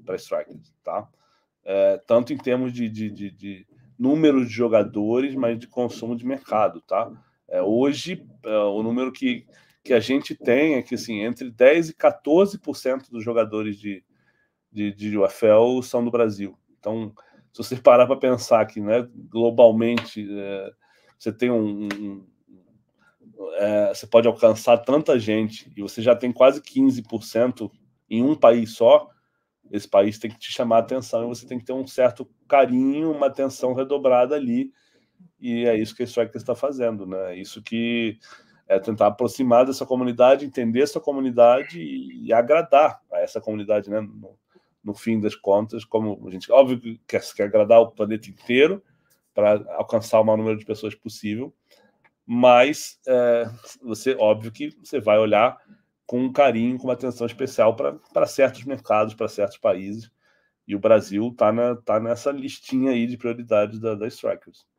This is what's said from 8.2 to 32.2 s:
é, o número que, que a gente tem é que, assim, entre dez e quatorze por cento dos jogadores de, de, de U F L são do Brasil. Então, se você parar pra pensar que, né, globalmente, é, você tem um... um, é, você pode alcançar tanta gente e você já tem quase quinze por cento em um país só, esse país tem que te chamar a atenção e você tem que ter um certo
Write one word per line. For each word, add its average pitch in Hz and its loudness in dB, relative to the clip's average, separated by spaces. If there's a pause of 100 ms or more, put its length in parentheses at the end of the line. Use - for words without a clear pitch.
é, 107 -4
o 104 -2
número 123 -4
que, 127 -6 (360)
que - -8
a 123 6
gente 135 -2
tem 139 2
é 123 -4
que, - -10
assim, 107 -8
entre 120 -8
dez 143 4
e 160 -18
quatorze 175 0
por - -10
cento 131 -6
dos 117 -12
jogadores 107 -4
de, 101 -12 (680)
de, 104 -6
de 104 -6
U 98 4
F - 0
L 117 4
são 120 -4
do 120 -4
Brasil. 101 -2 (240)
Então, 107 -8 (400)
se - -20
você 120 -10
parar 123 6
pra 131 0
pensar 123 0
que, - -14
né, 113 -4
globalmente, 117 2
é, 98 -10 (460)
você 113 -8
tem 123 -2
um... 107 -2
um, 101 -12 (1300)
é, 104 0
você - -12
pode 117 6
alcançar 113 4
tanta 143 0
gente 110 -4
e 101 -12
você 101 -10
já 117 4
tem 123 -2
quase 135 4
quinze 131 0
por 110 -8
cento 117 -2 (360)
em 113 -2
um 143 2
país 120 4
só, 143 6 (600)
esse 101 -8
país 101 2
tem 113 -10
que 107 -16
te - -16
chamar 117 0
a - 6
atenção 117 -4
e 120 -6
você 120 -12
tem 127 -10
que 113 -14
ter 127 -8
um 131 -8
certo 127 -2 (180)